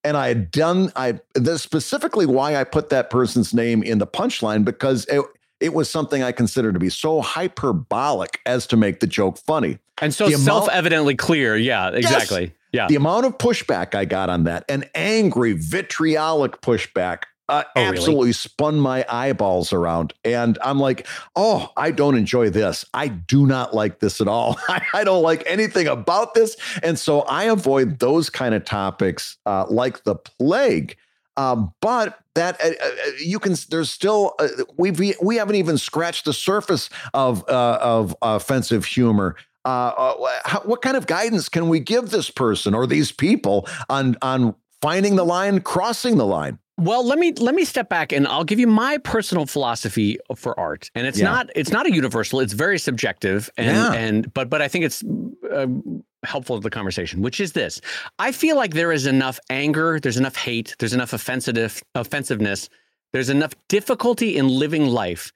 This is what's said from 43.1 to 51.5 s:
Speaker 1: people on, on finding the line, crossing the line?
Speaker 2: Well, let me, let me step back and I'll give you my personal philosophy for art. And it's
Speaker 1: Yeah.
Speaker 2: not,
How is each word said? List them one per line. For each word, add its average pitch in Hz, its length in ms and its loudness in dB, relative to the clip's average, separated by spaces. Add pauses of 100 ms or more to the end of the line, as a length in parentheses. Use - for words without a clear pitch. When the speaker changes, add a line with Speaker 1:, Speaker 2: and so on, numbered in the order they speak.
Speaker 1:
people 104 560 0 (200)
on, 131 360 0
on 131 320 0 (260)
finding 190 340 2
the 185 100 4
line, 185 360 2
crossing 220 560 0
the 113 80 4
line? 78 320 -2 (220)
Speaker 2:
Well, 220 260 2
let 269 120 2
me, 339 160 2
let 254 220 0
me 359 100 2
step 240 240 -4
back 165 220 -2
and 139 160 2
I'll 156 160 -2
give 208 160 0
you 247 80 4
my 247 320 2
personal 180 480 -2
philosophy 113 720 -2 (160)
for - 240 -8
art. 78 360 -6
And 120 120 -4
it's 135 100 -4
Speaker 1:
Yeah. 202 80 4
Speaker 2:
not, 233 300 0